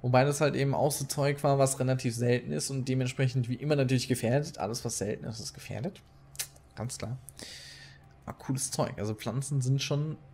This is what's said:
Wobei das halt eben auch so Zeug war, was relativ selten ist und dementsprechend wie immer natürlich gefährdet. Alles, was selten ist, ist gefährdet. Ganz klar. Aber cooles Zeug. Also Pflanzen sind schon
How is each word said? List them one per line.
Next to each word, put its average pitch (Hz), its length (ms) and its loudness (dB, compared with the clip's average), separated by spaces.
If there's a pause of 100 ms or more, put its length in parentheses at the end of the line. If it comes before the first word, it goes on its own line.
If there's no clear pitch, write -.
Wobei 127 240 6
das 143 160 2
halt 139 160 4
eben 135 180 2
auch 139 180 2
so 139 120 -2
Zeug 143 400 0
war, 139 140 4
was 135 200 4
relativ 127 360 0
selten 120 380 2
ist 147 180 -2
und 131 180 -4
dementsprechend 127 600 2
wie 123 60 0
immer 147 220 2
natürlich 131 320 4
gefährdet. 127 500 2
Alles, 107 260 -4
was 117 140 -4
selten - 260 -2
ist, 110 160 -8
ist - 140 -12
gefährdet. - 480 -8 (720)
Ganz - 240 -8
klar. 123 200 -8 (1080)
Aber - 120 -12
cooles - 320 -4
Zeug. - 280 -2
Also 107 160 -2
Pflanzen 135 460 -4
sind 131 200 2
schon 151 380 -2 (160)